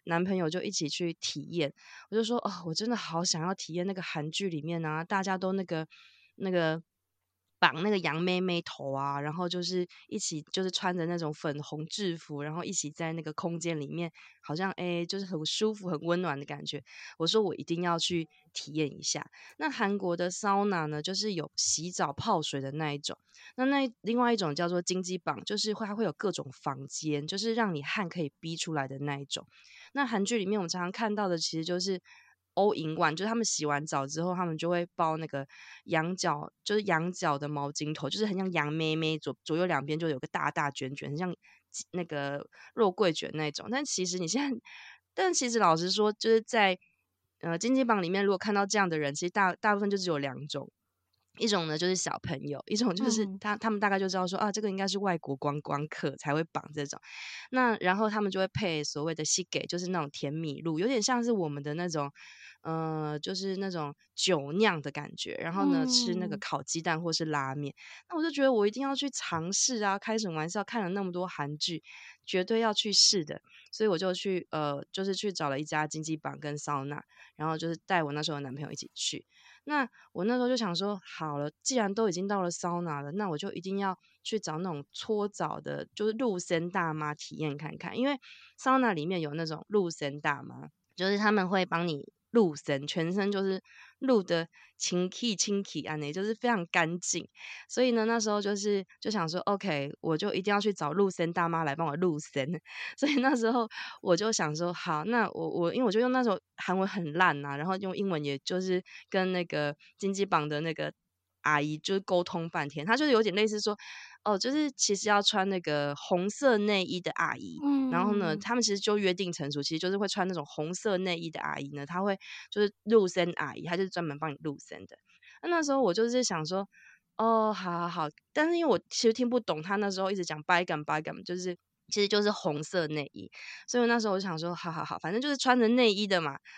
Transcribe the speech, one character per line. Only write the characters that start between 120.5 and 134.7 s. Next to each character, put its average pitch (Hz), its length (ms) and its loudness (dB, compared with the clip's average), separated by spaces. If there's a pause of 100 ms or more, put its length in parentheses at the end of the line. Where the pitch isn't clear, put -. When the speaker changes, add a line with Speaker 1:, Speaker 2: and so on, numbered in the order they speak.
Speaker 1:
色 190 260 0
内 180 180 0
衣 165 140 -6
的 - 80 -8
阿 147 180 -4
姨 139 120 -8
呢， 143 160 -8
她 175 160 -4
会， 196 140 0 (360)
就 208 100 0
是 208 100 4 (120)
露 214 240 6
森 175 300 2
阿 143 180 -4
姨， - 100 -10
她 170 100 -2
就 190 80 0
是 190 60 -2
专 175 140 -4
门 147 160 -4
帮 156 120 -2
你 139 120 -8
露 143 160 -6
森 - 260 -16
的。 - 120 -20 (440)
那， 320 80 -4
那 339 140 2
时 285 80 0
候 269 100 4
我 185 120 4
就 226 160 4
是 254 140 4
想 160 220 -2
说， 190 220 -2 (500)
哦， 220 360 4
好， 180 260 -4
好， 170 80 -2
好， 170 220 -2 (240)
但 311 140 4
是 339 100 4
因 339 80 2
为 285 40 4
我 196 80 6 (120)
其 - 180 2
实 226 60 8
听 247 140 2
不 240 120 2
懂 156 220 -2
她 196 160 -2
那 202 120 0
时 190 120 -2
候 190 100 2
一 208 40 0
直 185 80 -2
讲 151 200 -4
白 180 220 4
感， 151 180 -2
白 156 180 0
感， 160 220 -6
就 180 120 -6
是， 180 220 -4 (300)
其 208 120 -2
实 202 80 4
就 208 140 4
是 208 80 4
红 156 320 0
色 160 280 0
内 151 240 -2
衣， - 140 -12 (400)
所 240 120 2
以 - 20 6
我 233 60 6
那 233 120 4
时 214 80 0
候 196 60 2
我 190 60 2
就 - 20 -2
想 180 160 -2
说， 170 160 -4
好， 170 180 -6